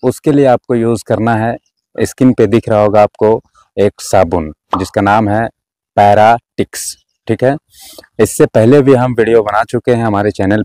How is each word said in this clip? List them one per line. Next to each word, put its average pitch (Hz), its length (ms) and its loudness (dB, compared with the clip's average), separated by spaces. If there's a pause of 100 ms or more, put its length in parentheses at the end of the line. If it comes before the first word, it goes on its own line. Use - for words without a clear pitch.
उसके 127 300 -2
लिए 143 140 2
आपको 123 280 -2
यूज़ 117 320 -2
करना 113 300 -2
है, 113 200 -4 (400)
स्क्रीन 123 360 0
पे 113 140 2
दिख 104 220 0
रहा 104 140 2
होगा 104 200 2
आपको 107 380 0 (360)
एक 101 240 -2
साबुन 85 520 -2 (260)
जिसका 95 220 -6
नाम 104 280 0
है 110 180 -2 (500)
पैराटिक्स। 104 1000 0 (340)
ठीक 113 160 -4
है, 139 120 0 (640)
इससे 117 280 0
पहले 127 360 4
भी 131 120 4
हम 123 240 0
वीडियो 113 240 2
बना 104 220 -2
चुके 123 280 -4
हैं, 117 120 -2
हमारे 104 260 -2
चैनल 101 340 -2